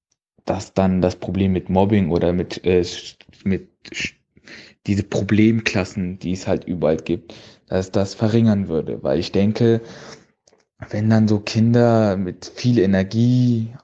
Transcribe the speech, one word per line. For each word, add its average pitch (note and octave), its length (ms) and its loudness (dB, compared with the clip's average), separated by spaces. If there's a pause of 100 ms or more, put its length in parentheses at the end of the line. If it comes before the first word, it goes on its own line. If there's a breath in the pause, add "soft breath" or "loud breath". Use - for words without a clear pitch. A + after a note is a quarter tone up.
(440)
dass F#2+ 280 -6
dann F#2 300 2
das F2+ 140 2
Problem F#2+ 360 -2
mit F2+ 160 -2
Mobbing F#2+ 420 2
oder E2+ 220 0
mit, - 320 -4
äh, F2+ 180 4
sch-, - 360 -10 (260)
mit F#2+ 240 -2 (240)
sch-, - 220 -8 (720 loud breath)
diese G2 160 -2
Problemklassen, G2+ 1200 0
die F2 120 -4
es F#2 140 -8
halt F#2+ 180 -2
überall D#2+ 340 0
gibt, - 360 -8 (340 loud breath)
dass F#2 220 -4
das G2 240 -2
verringern A2 540 2
würde. D#2 340 -4
Weil C#2+ 160 0
ich F2+ 140 -6
denke, A2 480 2 (1080 loud breath)
wenn G#2+ 180 -2
dann A2 180 4
so G#2 140 2
Kinder A2+ 800 2
mit F2+ 260 -8
viel A#2+ 340 -2
Energie A2+ 1040 2